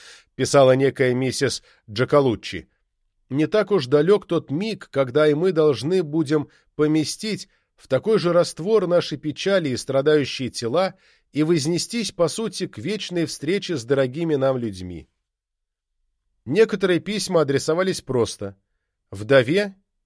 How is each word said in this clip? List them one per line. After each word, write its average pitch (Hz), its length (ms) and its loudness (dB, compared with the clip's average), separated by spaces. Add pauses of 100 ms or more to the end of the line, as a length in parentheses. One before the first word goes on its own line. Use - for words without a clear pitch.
(360)
писала 131 400 4
некая 131 360 0
миссис 127 520 -4 (260)
Джакалуччи. 110 800 0 (600)
«Не 151 200 -2
так 208 240 0
уж 147 160 0
далек 165 400 2
тот 160 240 -2
миг, 190 400 -6
когда 139 340 2
и 151 80 4
мы 175 160 0
должны 156 540 2
будем 147 460 -2 (260)
поместить 156 720 -2 (260)
в - 140 -20
такой 180 320 2
же 170 120 0
раствор 180 540 2
наши 165 300 0
печали 156 540 -2
и 120 60 -2
страдающие 135 720 0
тела 170 460 -4 (380)
и 143 100 0
вознестись, 170 680 -2
по 170 160 0
сути, 208 400 -6
к - 100 -14
вечной 175 480 -4
встрече 180 500 -4
с 113 80 -6
дорогими 139 520 0
нам 135 200 2
людьми». 92 520 -8 (1400)
Некоторые 196 560 2
письма 185 400 -2
адресовались 160 600 -2
просто 104 540 -4 (540)
«Вдове 135 640 2 (320)